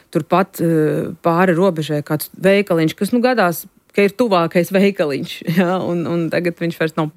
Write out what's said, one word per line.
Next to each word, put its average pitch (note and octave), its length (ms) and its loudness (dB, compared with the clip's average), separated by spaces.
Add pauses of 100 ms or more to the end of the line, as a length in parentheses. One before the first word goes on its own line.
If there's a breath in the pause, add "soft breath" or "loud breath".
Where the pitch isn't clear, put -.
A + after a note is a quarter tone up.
(120 loud breath)
turpat, F3 500 -2
eh, D#3 480 0 (140)
pāri E3+ 340 2
robežai D#3 460 0
kāds D3+ 240 -4 (120)
veikaliņš, F3+ 540 2
kas, G3 160 -4
nu, B3 100 0
gadās, A3+ 440 0 (280)
ka G3+ 100 2
ir G3+ 80 2
tuvākais F3+ 600 0
veikaliņš, F#3 640 0 (120)
<laughs> E3 120 0
jā, F#3 240 0
un, F3 240 -2
un E3+ 240 -2
tagad E3+ 240 -2
viņš E3+ 240 -6
vairs D#3+ 160 -2
nav D#3 220 -2